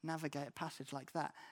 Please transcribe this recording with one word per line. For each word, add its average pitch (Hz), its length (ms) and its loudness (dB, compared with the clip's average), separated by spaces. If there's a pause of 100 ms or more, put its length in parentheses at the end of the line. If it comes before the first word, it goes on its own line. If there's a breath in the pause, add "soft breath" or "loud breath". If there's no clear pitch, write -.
navigate 151 460 2
a 117 40 -10
passage 156 400 -2
like 139 200 -4
that? 156 200 4 (200 loud breath)